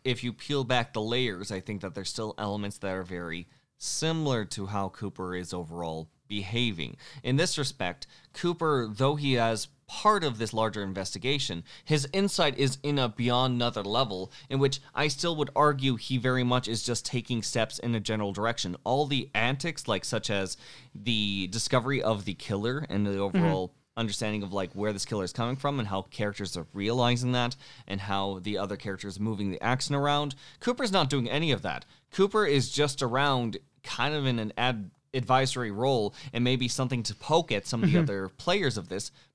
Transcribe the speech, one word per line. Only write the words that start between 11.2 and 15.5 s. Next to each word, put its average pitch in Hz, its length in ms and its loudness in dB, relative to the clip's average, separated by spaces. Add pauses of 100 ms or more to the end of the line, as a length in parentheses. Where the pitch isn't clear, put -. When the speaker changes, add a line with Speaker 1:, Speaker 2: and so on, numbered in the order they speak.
Speaker 1:
his 143 300 2
insight 190 440 2
is 135 240 2
in 147 160 0
a 127 120 4
beyond 123 460 4
another 117 260 0
level, 101 500 0 (160)
in 139 100 -2
which 139 220 2 (140)
I 151 140 2
still 165 280 -2
would 147 180 0